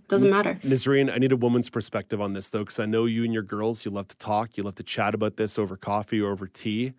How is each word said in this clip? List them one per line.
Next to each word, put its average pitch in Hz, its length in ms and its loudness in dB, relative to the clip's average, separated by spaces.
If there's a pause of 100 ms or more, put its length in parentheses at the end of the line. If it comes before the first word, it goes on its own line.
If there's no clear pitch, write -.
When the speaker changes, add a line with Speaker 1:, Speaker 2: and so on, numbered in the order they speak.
Speaker 1:
Doesn't 196 200 6
Speaker 2:
N-, 196 80 6
Speaker 1:
matter. 185 260 0
Speaker 2:
Nazreen, 135 480 2
I - 60 -2
need 131 160 4
a 131 40 4
woman's 120 340 2
perspective 104 500 -4
on 98 140 -2
this, 95 160 -8
though, 104 160 -2
'cause - 120 -10
I 117 60 -2
know 113 220 2
you 117 180 0
and 117 80 -2
your 110 100 -2
girls, 107 440 -4
you 104 40 -6
love 98 180 -6
to - 100 -18
talk, 107 400 -2
you 98 60 -2
love 101 100 -6
to - 80 -12
chat 107 320 -2
about 107 240 0
this 110 200 -2
over 95 200 -2
coffee 104 420 -2
or 101 100 0
over 98 160 -6
tea. 113 520 -4